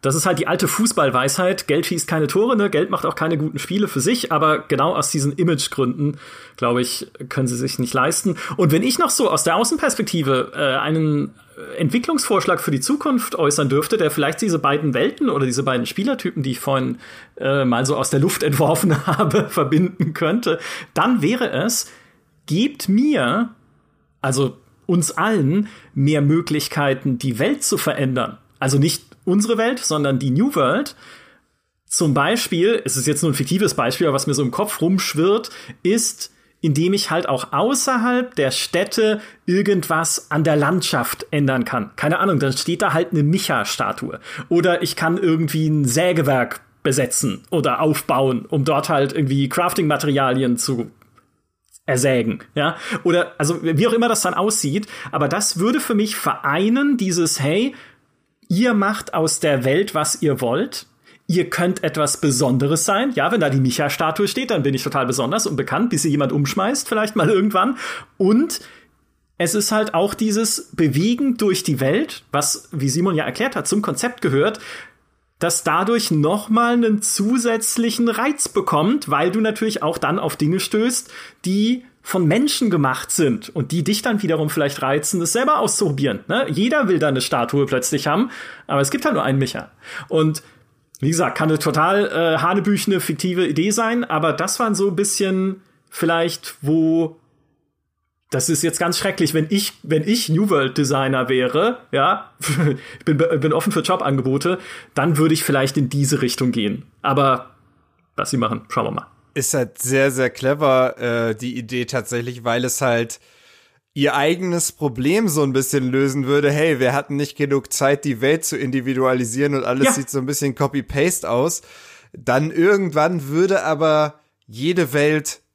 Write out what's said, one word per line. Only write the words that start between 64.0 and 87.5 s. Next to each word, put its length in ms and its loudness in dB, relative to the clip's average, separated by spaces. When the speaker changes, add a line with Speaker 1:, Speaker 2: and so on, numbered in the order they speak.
Speaker 1:
steht, 240 -4
dann 120 0
bin 100 2
ich 100 -2
total 220 -2
besonders 420 0
und 80 -4
bekannt, 340 0
bis 120 0
sie 80 0
jemand 240 0
umschmeißt, 560 -2
vielleicht 260 -2
mal 140 2
irgendwann. 480 2
Und 420 2
es 180 0
ist 160 0
halt 220 0
auch 200 2
dieses 640 -2
Bewegen 600 2
durch 260 0
die 160 0
Welt, 540 -2
was, 400 -2
wie 160 -2
Simon 260 0
ja 80 0
erklärt 320 -4
hat, 100 -6
zum 160 0
Konzept 400 -4
gehört, 380 0
das 240 -2
dadurch 480 0
noch 380 0
mal 240 2
einen 280 2
zusätzlichen 1080 0
Reiz 400 -2
bekommt, 600 0
weil 220 2
du 80 -2
natürlich 440 -2
auch 160 -2
dann 200 0
auf 160 -4
Dinge 240 0
stößt, 500 -2
die 400 0
von 260 0
Menschen 420 2
gemacht 400 0
sind 460 0
und 160 -4
die 140 -2
dich 160 0
dann 200 0
wiederum 280 0
vielleicht 320 -2
reizen, 400 0
es 100 -2
selber 280 2
auszuprobieren, 680 0
ne? 220 0
Jeder 400 2
will 100 4
da 80 2
eine 140 0
Statue 460 0